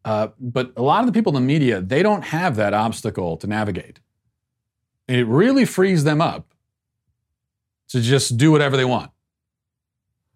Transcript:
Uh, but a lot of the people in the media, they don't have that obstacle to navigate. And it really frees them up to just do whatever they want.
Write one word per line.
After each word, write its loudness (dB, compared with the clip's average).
Uh, -2
but -6
a -4
lot 2
of 0
the 0
people 0
in 0
the 2
media, 2
they -2
don't 0
have -4
that 0
obstacle -4
to -14
navigate. -8
And 0
it 2
really 4
frees 2
them 2
up -4
to -2
just 0
do 4
whatever 2
they 0
want. -2